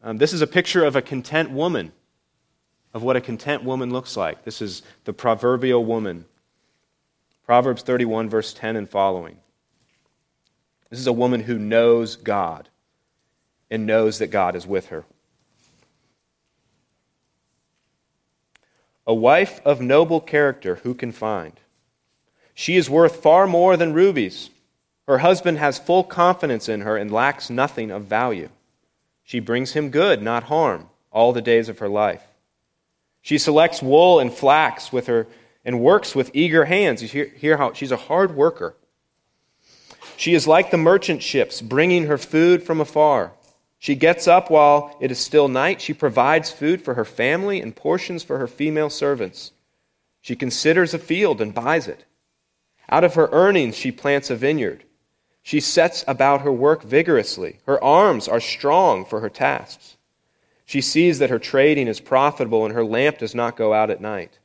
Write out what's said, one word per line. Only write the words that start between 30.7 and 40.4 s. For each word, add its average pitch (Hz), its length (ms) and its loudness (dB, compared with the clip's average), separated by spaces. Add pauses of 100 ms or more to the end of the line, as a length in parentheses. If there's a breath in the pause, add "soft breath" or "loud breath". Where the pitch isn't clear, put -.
all 117 220 4
the 120 80 -2
days 113 300 2
of 101 80 -14
her 104 100 -6
life. 101 340 -2 (1000)
She 147 160 -2
selects 160 420 2
wool 156 400 6
and 123 100 -2
flax 143 600 0
with 123 140 -4
her 117 200 -2 (380 soft breath)
and 123 160 -4
works 185 340 2
with 131 200 -2
eager 160 320 2
hands. 175 340 0
You 113 80 -12
hear, 143 200 -6
hear 151 280 -2
how 131 160 -2
she's 131 200 -8
a 120 40 -2
hard 180 380 -2
worker. 139 400 0 (1400 soft breath)
She 170 160 0
is 151 120 2